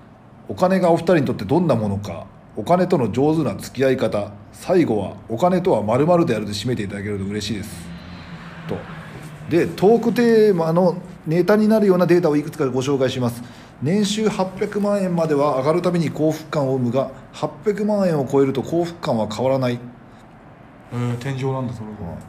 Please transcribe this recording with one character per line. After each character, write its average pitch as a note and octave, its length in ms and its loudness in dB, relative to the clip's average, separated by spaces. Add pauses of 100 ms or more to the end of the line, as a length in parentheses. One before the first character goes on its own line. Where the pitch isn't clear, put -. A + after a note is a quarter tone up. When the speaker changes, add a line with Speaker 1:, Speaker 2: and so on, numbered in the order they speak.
(480)
Speaker 1:
お G2+ 80 -8
金 F#3 240 2
が E3+ 100 4
お E3+ 60 6
二 - 80 -4
人 F3+ 140 4
に C3+ 80 2
と A#2+ 60 -2
っ G2+ 40 -4
て A2 80 -8
ど C#3 160 2
ん E3+ 80 2
な A#2+ 80 4
も G#2+ 120 -2
の G2 100 -2
か、 E2+ 280 -10 (300)
お G#2+ 80 -8
金 F3+ 240 2
と F#3 100 2
の G#2+ 140 0
上 D3 240 2
手 D#3 80 0
な G2+ 100 -4
付 - 220 -12
き C3 80 0
合 C3+ 80 4
い B2+ 40 2
方、 G2+ 360 -2 (200)
最 F3 320 2
後 A2 140 0
は F2+ 160 -6 (140)
お A#2 100 -6
金 F3+ 240 2
と F#3+ 80 0
は A2 140 2
〇 B2 240 2
〇 F3 180 4
で A#2+ 80 0
あ G#2+ 60 -2
る G#2 60 -8
と G2+ 40 -8
締 B2 200 -4
め A#2+ 40 0
て G#2 80 -4
い G2 60 -6
た G2+ 80 -8
だ G2+ 80 -8
け G#2 40 -6
る G2+ 100 -6
と F#2+ 60 -6
嬉 G2+ 220 -6
し A2 40 -8
い G#2+ 80 -4
で - 40 -8
す。 - 80 -12 (960)
と。 F#2+ 80 -6 (720)
で、 D#3 200 2
ト G3+ 300 4
ー - 40 2
ク A#3 100 0
テ A3+ 380 6
ー F#3+ 60 4
マ E3 160 0
の F3 240 4 (280)
ネ E3+ 200 2
タ G#3 100 4
に G#3+ 140 4
な A3 100 6
る G#3 80 4
よ F#3 80 6
う F3 40 4
な F3+ 80 4
デ F3 120 6
ー - 20 6
タ E3 100 2
を D3 60 2
い D3 60 2
く D#3 80 -6
つ - 80 -16
か D3 80 2
ご B2+ 160 0
紹 C#3 160 0
介 C3 100 2
し B2+ 120 -2
ま A#2+ 100 2
す。 - 140 -12 (360)
年 F#3+ 240 2
収 G#3+ 240 0
八 F#3 200 0 (100)
百 G3+ 220 -4
万 G3+ 200 0
円 F3+ 140 0
ま E3 140 0
で D3 80 2
は C#3 220 2
上 C3 40 -2
が D3+ 120 2
る F3 80 0
た F3 100 0
び F3 80 0
に C#3+ 100 0
幸 D#3 220 0
福 D#3 140 -8
感 C#3 220 -2
を C3 100 0
生 B2 80 0
む A#2 40 0
が、 B2+ 220 -2 (200)
八 - 160 -6 (160)
百 G#3 200 0
万 G3+ 240 0
円 D#3+ 100 0
を C3 80 -2
超 C#3 160 2
え C3+ 40 4
る C3+ 60 -2
と C3+ 80 -2
幸 E3 240 -2
福 E3+ 140 -10
感 B2+ 200 -2
は G#2 140 -2
変 A#2+ 120 -4
わ C3 80 2
ら C3 80 0
な B2+ 100 0
い。 A#2+ 80 -4 (1120)
Speaker 2:
え A#2+ 40 -8
ー、 A#2+ 220 -2
天 C3 200 -6
井 C3+ 140 -2
な C3 100 -4
ん A#2+ 60 -6
だ、 - 40 -8
そ G#2+ 100 -12
れ G#2+ 40 -10
が。 G#2+ 60 -12 (360)